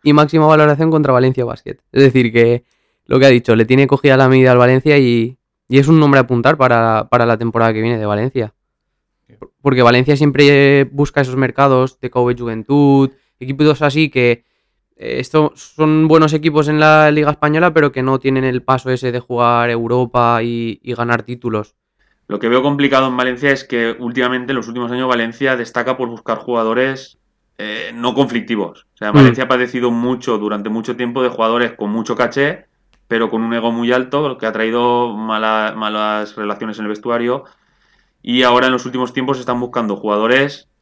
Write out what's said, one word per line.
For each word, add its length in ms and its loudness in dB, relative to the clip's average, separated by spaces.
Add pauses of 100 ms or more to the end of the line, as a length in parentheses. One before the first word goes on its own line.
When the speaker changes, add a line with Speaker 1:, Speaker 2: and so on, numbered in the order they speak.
Speaker 1:
y 120 4
máxima 320 2
valoración 440 4
contra 220 0
Valencia 320 0
Basket. 340 -12 (120)
Es 120 4
decir, 300 4
que 320 2 (420)
lo 120 2
que 80 6
ha 20 8
dicho, 280 4
le 100 4
tiene 220 4
cogida 280 2
la 120 4
medida 240 4
al 60 4
Valencia 400 4
y, 380 0 (320)
y 100 2
es 100 4
un 120 6
nombre 180 4
a 40 6
apuntar 340 0
para, 540 0
para 160 2
la 100 2
temporada 380 -2
que 80 -4
viene 160 -2
de 80 -6
Valencia. 480 -4 (1040)
Porque 220 2
Valencia 340 4
siempre 680 4
busca 360 -2
esos 160 -4
mercados 640 0
de 100 -10
K 100 -2
V 180 0
Juventud, 720 2 (300)
equipos 420 0
así 280 0
que, 340 0 (520)
eh, 240 -10
esto 340 0
son 540 0
buenos 240 4
equipos 360 0
en 120 0
la 300 4
Liga 200 0
Española, 440 0
pero 180 2
que 100 -6
no 160 -2
tienen 260 -2
el 180 -4
paso 280 -2
ese 220 -4
de 80 -6
jugar 500 0
Europa 720 0
y, 400 -6
y 120 -10
ganar 300 -2
títulos. 500 -8 (540)
Speaker 2:
Lo 100 -6
que 100 -2
veo 140 2
complicado 460 0
en 80 -4
Valencia 340 -2
es 140 -4
que 340 -4
últimamente, 540 -4
en 40 -4
los 120 -6
últimos 240 -8
años, 160 -4
Valencia 480 -2
destaca 400 -4
por 120 -6
buscar 300 -8
jugadores, 800 -4 (400)
eh, 360 -12
no 200 -4
conflictivos. 800 -4
O 20 -20
sea, 160 -6
Speaker 1:
Mm. 40 4
Speaker 2:
Valencia 280 6
ha 40 -4
padecido 420 -2
mucho, 480 -2
durante 320 -6
mucho 260 -6
tiempo, 260 -4
de 60 0
jugadores 440 -2
con 180 -8
mucho 260 -6
caché, 500 -2 (420)
pero 200 -2
con 140 -4
un 100 -6
ego 200 -2
muy 200 -2
alto, 460 -2
que 80 -6
ha 60 -4
traído 600 -2
mala-, 640 -4
malas 600 -6
relaciones 420 -10
en 60 -10
el 60 -8
vestuario. 540 -6 (800)
Y 220 -2
ahora, 240 4
en 40 0
los 140 -4
últimos 260 -6
tiempos, 240 -4
se 40 -10
están 200 -6
buscando 360 -6
jugadores 720 -2 (120)